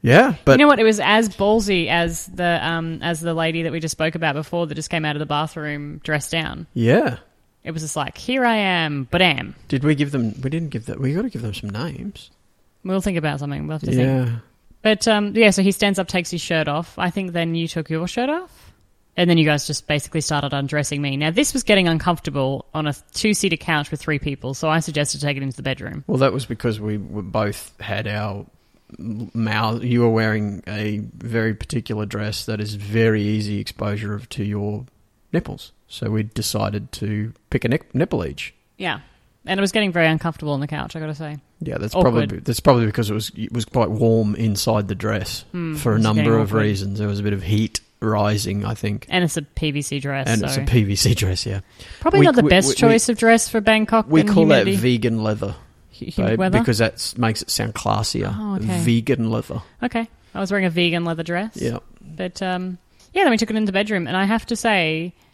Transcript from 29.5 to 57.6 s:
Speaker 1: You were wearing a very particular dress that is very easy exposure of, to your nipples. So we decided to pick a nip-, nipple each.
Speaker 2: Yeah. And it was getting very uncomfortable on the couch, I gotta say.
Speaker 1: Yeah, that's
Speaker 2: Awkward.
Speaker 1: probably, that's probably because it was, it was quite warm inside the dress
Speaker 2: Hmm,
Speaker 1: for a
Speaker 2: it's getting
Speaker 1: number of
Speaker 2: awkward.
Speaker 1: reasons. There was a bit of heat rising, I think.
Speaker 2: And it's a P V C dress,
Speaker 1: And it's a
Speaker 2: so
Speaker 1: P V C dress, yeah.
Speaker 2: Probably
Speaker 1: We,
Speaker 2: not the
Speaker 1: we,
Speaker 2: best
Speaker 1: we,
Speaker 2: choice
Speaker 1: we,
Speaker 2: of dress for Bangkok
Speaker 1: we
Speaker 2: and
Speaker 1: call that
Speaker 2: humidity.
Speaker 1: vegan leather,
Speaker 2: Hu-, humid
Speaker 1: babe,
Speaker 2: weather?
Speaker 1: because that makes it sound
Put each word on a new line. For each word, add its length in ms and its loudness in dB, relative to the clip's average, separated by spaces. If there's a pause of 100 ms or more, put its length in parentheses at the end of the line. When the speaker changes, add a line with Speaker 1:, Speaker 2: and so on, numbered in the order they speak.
Speaker 1:
You 160 2
were 100 6
wearing 560 0
a 360 -4 (140)
very 380 -2
particular 520 -6
dress 400 -6
that 140 -4
is 140 -6
very 480 2
easy 380 -2
exposure 540 -6
of, 160 -12
to 140 -6
your 400 -4 (480)
nipples. 400 -4 (160)
So 220 -6
we 120 0
decided 720 -4
to 400 -6 (180)
pick 140 -2
a 40 2
nip-, 260 -2
nipple 300 0
each. 300 -8 (240)
Speaker 2:
Yeah. 220 -6 (440)
And 140 -2
it 20 0
was 120 0
getting 200 0
very 140 2
uncomfortable 460 -2
on 80 -2
the 80 -4
couch, 260 -8
I 60 -10
gotta 140 -8
say. 220 -12 (240)
Speaker 1:
Yeah, 180 -6
that's 160 -6
Speaker 2:
Awkward. 180 6 (160)
Speaker 1:
probably, 100 -6
that's 220 -4
probably 260 6
because 240 -2
it 40 -2
was, 220 -4
it 160 -8
was 120 -2
quite 260 0
warm 460 4
inside 520 0
the 60 -2
dress 580 -4
Speaker 2:
Hmm, 220 -6
Speaker 1:
for 180 0
a 40 4
Speaker 2:
it's 100 4
getting 180 4
Speaker 1:
number 140 4
of 120 2
Speaker 2:
awkward. 120 2
Speaker 1:
reasons. 360 -2
There 100 -2
was 100 -2
a 40 -4
bit 100 0
of 100 -4
heat 380 0 (200)
rising, 640 0
I 100 -4
think. 360 -6
Speaker 2:
And 140 2
it's 120 -2
a 60 -4
P 300 -4
V 100 -4
C 180 -6
dress, 280 -4
Speaker 1:
And 160 2
it's 80 -2
a 80 -2
Speaker 2:
so 40 -4
Speaker 1:
P 200 4
V 120 0
C 180 2
dress, 300 -2
yeah. 160 -6 (400)
Speaker 2:
Probably 200 6
Speaker 1:
We, 60 10
Speaker 2:
not 100 6
the 80 6
Speaker 1:
we, 60 4
Speaker 2:
best 180 6
Speaker 1:
we, 60 2
Speaker 2:
choice 340 4
Speaker 1:
we, 40 2
Speaker 2:
of 60 -2
dress 300 4
for 120 -2
Bangkok 480 2
Speaker 1:
we 120 6
Speaker 2:
and 100 4
Speaker 1:
call 160 6
that 200 6
Speaker 2:
humidity. 100 2
Speaker 1:
vegan 480 2
leather, 300 -2 (440)
Speaker 2:
Hu-, 80 -12
humid 260 0
Speaker 1:
babe, 60 2
Speaker 2:
weather? 220 2
Speaker 1:
because 180 2
that 400 -2
makes 240 0
it 80 -10
sound 240 -4